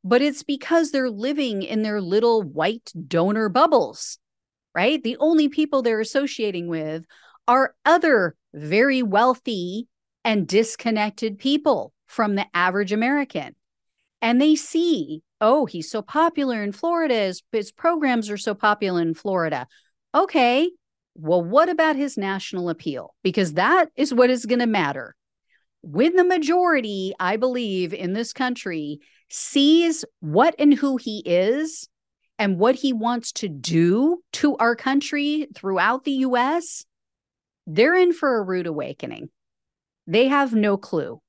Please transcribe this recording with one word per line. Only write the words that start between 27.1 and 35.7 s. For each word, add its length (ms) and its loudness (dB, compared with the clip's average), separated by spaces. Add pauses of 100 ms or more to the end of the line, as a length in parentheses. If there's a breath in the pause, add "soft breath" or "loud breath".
I 160 0
believe, 560 -2
in 220 -6
this 180 -6
country 680 -6 (280 soft breath)
sees 760 2 (180)
what 380 2
and 140 6
who 240 0
he 300 -8
is 640 0 (500)
and 200 0
what 180 4
he 180 -2
wants 380 -4
to 160 -8
do 720 0 (100)
to 240 0
our 200 2
country 760 -2
throughout 500 -2